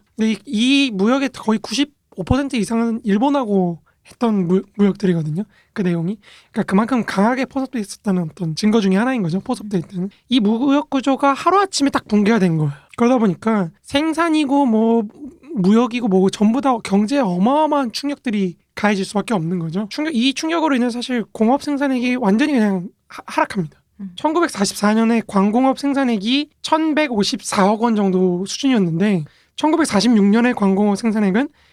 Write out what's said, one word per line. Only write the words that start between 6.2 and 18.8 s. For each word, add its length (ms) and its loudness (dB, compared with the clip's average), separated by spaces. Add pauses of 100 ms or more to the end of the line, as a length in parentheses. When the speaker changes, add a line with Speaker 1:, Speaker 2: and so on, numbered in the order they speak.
Speaker 1:
그러니까 180 -2
그만큼 360 0
강하게 400 0
포섭돼 340 -6
있었다는 520 -4
어떤 240 -8
증거 260 2
중에 160 2
하나인 240 0
거죠. 180 -2
포섭돼 380 -6
있다는. 320 -8 (180)
이 120 2
무역 500 0
구조가 440 0
하루아침에 580 0
딱 160 -2
붕괴가 320 2
된 180 2
거예요. 160 -2 (240)
그러다 220 4
보니까 500 0 (140)
생산이고 840 0
뭐 380 2 (520)
무역이고 520 2
뭐고 240 4
전부 300 2
다 220 2
경제에 360 0
어마어마한 760 0
충격들이 640 -4 (160)
가해질 320 0